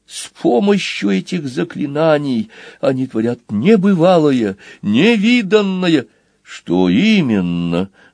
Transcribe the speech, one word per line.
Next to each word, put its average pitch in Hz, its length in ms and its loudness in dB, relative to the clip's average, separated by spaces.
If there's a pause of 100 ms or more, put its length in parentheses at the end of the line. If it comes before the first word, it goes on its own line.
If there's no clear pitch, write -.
С - 240 -18 (100)
помощью 202 720 0
этих 180 360 -4
заклинаний 143 1000 -2 (320)
они 131 260 -2
творят 120 320 -4 (120)
небывалое, 156 1080 2 (240)
невиданное. 190 1300 2 (360)
«Что - 460 -2
именно?» — 95 1000 0 (240)